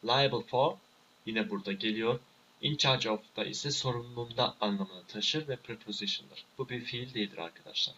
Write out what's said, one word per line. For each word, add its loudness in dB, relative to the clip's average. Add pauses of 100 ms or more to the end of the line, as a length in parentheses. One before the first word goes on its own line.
Liable 4
for 4 (480)
yine 0
burada -2
geliyor. 2 (420)
In 0
charge 4
of 2 (140)
da -2
ise -4
sorumluluğunda -2
anlamını 0
taşır -2
ve -2
preposition'dır. -8 (120)
Bu -4
bir -4
fiil -6
değildir -2
arkadaşlar. -2